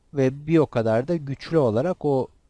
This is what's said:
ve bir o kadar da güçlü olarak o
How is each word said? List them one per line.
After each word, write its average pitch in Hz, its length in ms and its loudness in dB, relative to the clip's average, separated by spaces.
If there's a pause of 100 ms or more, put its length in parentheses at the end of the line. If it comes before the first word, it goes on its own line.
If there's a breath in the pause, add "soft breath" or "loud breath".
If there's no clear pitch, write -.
(140)
ve 139 340 -2
bir 165 100 4
o 151 80 4
kadar 113 420 0
da 175 80 -2
güçlü 143 420 -6
olarak 139 480 0
o 135 220 0 (220)